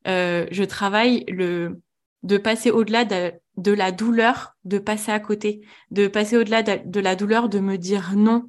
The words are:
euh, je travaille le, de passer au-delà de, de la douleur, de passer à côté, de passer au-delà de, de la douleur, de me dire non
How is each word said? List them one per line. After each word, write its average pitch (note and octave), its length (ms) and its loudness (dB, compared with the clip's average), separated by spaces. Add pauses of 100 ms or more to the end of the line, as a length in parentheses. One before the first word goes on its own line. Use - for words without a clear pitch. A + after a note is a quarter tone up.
euh, F3+ 440 0
je G3 120 -2
travaille G#3+ 640 0
le, F3 540 -4 (400)
de G3 160 2
passer A3+ 320 0
au-delà A3+ 340 2
de, F3+ 300 -2 (240)
de F#3+ 140 0
la F#3+ 200 2
douleur, A3+ 720 0
de G3 140 -2
passer G#3+ 340 -4
à G#3+ 80 0
côté, G#3 420 -4 (280)
de G3+ 180 2
passer G#3+ 300 0
au-delà A3+ 240 2
de, G#3+ 240 -2
de F#3 140 -4
la F#3+ 160 2
douleur, A3 340 0
de G3+ 80 -2
me G3 220 -2
dire F#3 360 -4
non A3+ 340 4